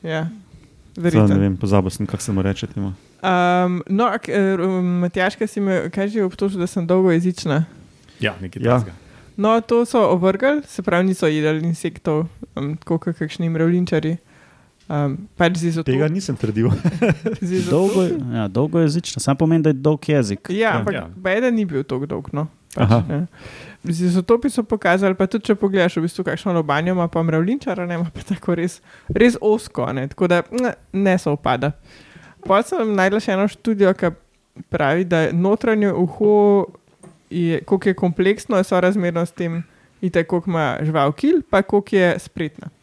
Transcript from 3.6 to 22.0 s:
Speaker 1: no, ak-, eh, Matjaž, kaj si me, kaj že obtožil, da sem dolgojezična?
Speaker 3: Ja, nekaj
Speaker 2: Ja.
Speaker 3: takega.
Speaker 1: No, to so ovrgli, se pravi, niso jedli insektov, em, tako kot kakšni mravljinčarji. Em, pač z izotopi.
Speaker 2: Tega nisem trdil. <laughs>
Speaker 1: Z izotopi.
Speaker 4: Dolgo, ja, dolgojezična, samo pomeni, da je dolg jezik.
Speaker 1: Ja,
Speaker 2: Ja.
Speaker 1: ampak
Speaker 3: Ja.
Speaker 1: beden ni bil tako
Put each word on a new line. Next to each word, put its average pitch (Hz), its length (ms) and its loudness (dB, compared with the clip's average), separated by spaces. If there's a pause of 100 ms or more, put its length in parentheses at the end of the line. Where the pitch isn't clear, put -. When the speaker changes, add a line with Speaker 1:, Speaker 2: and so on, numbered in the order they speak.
Speaker 1:
no, 202 200 0
ak-, 220 220 -4
eh, 190 280 0 (260)
Matjaž, 180 540 0
kaj 214 100 -2
si 208 140 -6
me, 190 260 0
kaj 196 220 -4
že 214 140 -2
obtožil, 190 360 -2
da 175 80 -2
sem 175 180 -4
dolgojezična? 175 800 2 (520)
Speaker 3:
Ja, 104 200 -2
nekaj 90 240 -10
Speaker 2:
Ja. 117 140 4
Speaker 3:
takega. 110 180 0 (420)
Speaker 1:
No, 214 240 2
to 233 260 2
so 233 240 2
ovrgli, 196 560 2
se - 180 -12
pravi, 175 240 2
niso 185 200 0
jedli 156 360 0
insektov, 165 640 -2 (260)
em, 143 220 -6
tako 165 240 -4
kot 170 160 -4
kakšni 165 340 -6
mravljinčarji. 165 680 0 (760)
Em, 147 420 -4
pač 175 220 2
z 165 120 -4
izotopi. 160 260 -2
Speaker 2:
Tega 147 160 2
nisem 170 260 -4
trdil. 110 360 0
<laughs> 180 680 0
Speaker 1:
Z 175 120 -4
izotopi. 180 180 -2
Speaker 4:
Dolgo, 190 320 2 (280)
ja, 113 160 -2
dolgojezična, 151 760 0
samo - 160 0
pomeni, 165 260 2
da 151 60 4
je 151 60 4
dolg 147 280 0
jezik. 120 440 0
Speaker 1:
Ja, 180 100 -4
Speaker 2:
Ja. 220 180 2
Speaker 1:
ampak 156 200 -2
Speaker 3:
Ja. 90 180 -8
Speaker 1:
beden 196 420 0
ni 214 100 0
bil 147 180 -2
tako 135 240 -6